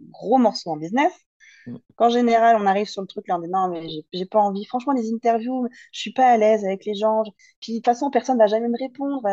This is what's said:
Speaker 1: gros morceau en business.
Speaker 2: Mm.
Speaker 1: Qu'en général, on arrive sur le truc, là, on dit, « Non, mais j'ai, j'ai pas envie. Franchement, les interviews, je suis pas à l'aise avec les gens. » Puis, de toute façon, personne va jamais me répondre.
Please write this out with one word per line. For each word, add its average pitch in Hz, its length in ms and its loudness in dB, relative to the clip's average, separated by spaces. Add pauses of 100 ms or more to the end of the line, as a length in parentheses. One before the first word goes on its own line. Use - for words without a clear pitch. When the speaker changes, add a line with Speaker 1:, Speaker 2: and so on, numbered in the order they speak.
(120)
Speaker 1:
gros 208 260 -2
morceau 202 340 0
en 151 60 -6
business. 240 360 -2 (540)
Speaker 2:
Mm. 240 100 -14 (180)
Speaker 1:
Qu'en 240 140 2
général, 233 500 4
on 202 60 -2
arrive 202 220 0
sur - 140 -10
le 190 60 -8
truc, - 200 -14
là, 180 100 -2
on - 20 -2
dit, « 170 120 -10
Non, 185 180 0
mais 165 180 -10
j'ai, 156 260 -12
j'ai 185 120 -6
pas 214 140 0
envie. 202 260 0
Franchement, 254 280 -4
les 226 200 -2
interviews, 233 540 -2 (240)
je - 80 -16
suis - 140 -10
pas 262 140 4
à 240 100 6
l'aise 214 280 4
avec 190 200 -6
les 208 100 -6
gens. » 220 280 0 (380)
Puis, 226 120 -10
de 233 40 -4
toute 226 80 -4
façon, 247 240 2
personne 247 280 0
va 220 100 6
jamais 226 200 0
me 233 120 -2
répondre. 269 420 -6 (100)